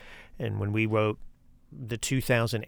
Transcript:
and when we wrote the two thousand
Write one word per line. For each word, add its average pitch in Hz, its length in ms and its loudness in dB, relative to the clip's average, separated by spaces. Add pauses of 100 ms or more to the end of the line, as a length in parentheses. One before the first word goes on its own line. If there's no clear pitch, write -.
(400)
and 104 200 -4
when 101 140 0
we 110 120 4
wrote 107 340 2 (520)
the 120 260 -8
two 131 220 0
thousand 117 480 2